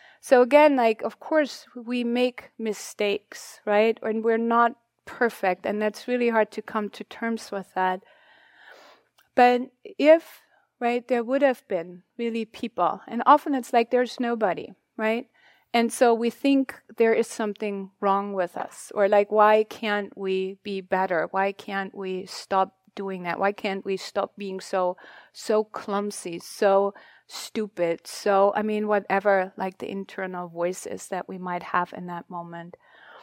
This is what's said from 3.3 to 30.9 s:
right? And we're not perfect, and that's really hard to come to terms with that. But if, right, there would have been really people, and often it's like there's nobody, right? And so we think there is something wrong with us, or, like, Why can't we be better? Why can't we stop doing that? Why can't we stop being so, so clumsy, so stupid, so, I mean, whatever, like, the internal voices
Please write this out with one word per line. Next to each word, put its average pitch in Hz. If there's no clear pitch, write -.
right? 220
And 220
we're 226
not 233
perfect, 202
and 208
that's 214
really 240
hard 220
to 220
come 208
to -
terms -
with 190
that. 185
But 247
if, -
right, 240
there 240
would 254
have 262
been 180
really 233
people, -
and 226
often 294
it's 247
like 233
there's 247
nobody, 220
right? 226
And 233
so 240
we 233
think 269
there 226
is 226
something 202
wrong 202
with 185
us, -
or, 202
like, 208
Why 214
can't 208
we 190
be 196
better? 185
Why 196
can't 196
we 185
stop -
doing 190
that? 175
Why 202
can't 196
we 196
stop -
being 190
so, 185
so 214
clumsy, 202
so 196
stupid, 175
so, 202
I -
mean, 214
whatever, 196
like, 190
the -
internal 190
voices 175